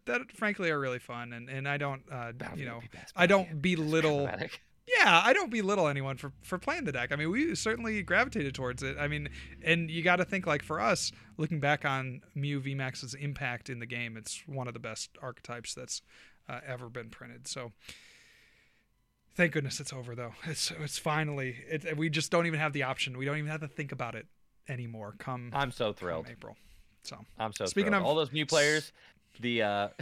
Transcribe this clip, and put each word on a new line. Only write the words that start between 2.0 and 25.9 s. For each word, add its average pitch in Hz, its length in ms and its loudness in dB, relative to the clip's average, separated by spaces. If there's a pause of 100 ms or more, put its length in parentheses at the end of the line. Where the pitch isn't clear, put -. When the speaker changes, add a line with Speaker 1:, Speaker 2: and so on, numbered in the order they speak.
Speaker 1:
uh, 120 220 -6
Speaker 2:
Battle - 260 -8
Speaker 1:
you 143 80 -4
know, 117 180 -8
Speaker 2:
Venupe - 60 -18
Pass, - 240 -16
Speaker 1:
I 175 140 6
don't 190 160 8
Speaker 2:
Battle 160 100 -8
Venupe 143 80 -2
Pass, - 0 - (240)
Speaker 1:
belittle 156 380 6
Speaker 2:
problematic. - 360 -4 (400)
Speaker 1:
Yeah, 180 240 10
I 240 80 8
don't 359 180 4
belittle 196 380 2
anyone 135 280 -2
for, 139 140 -8 (120)
for - 160 -4
playing 302 260 -2
the 151 80 -2
deck. 123 180 -2
I 143 60 2
mean, 151 120 0
we 277 280 2
certainly 220 480 0
gravitated 185 500 2
towards 123 300 -4
it. 135 160 -4
I 147 80 0
mean, 147 200 -4 (360)
and 165 260 4
you 165 100 -2
gotta 180 240 6
think, 190 220 -2
like, 151 160 2
for 156 180 -4
us, 208 300 2 (280)
looking 156 200 0
back 143 260 2
on 131 360 -2 (160)
Mew 143 240 0
V 139 160 -4
max's 131 360 -6
impact 139 560 -4
in 123 120 -8
the 117 60 -8
game, 120 300 -6
it's - 300 -10
one 135 220 -4
of 117 60 -8
the 120 60 -10
best 113 300 -8 (100)
archetypes 120 540 -10
that's, - 280 -8 (460)
uh, 123 160 -8
ever 123 240 -8
been 117 220 -10
printed. 120 380 -16
So, 120 240 -8 (1600)
thank 170 200 6
goodness 143 260 -2
it's 143 120 -8
over, 123 220 -10
though. 117 200 -8 (100)
It's, - 340 -4
it's 151 200 -6
finally, 147 580 0 (120)
it, 156 280 -4
we 156 120 2
just 151 220 0
don't 170 160 4
even 160 140 0
have 151 120 0
the 139 120 0
option. 131 340 -2
We 131 60 -4
don't 143 140 0
even 151 120 -4
have 156 120 -6
to 151 60 -8
think 143 220 -6
about 127 240 -6
it 110 120 -10 (420)
anymore. 113 500 -8
Come, 120 340 -6
Speaker 2:
I'm 139 200 0
so 117 140 0
Speaker 1:
come 104 80 0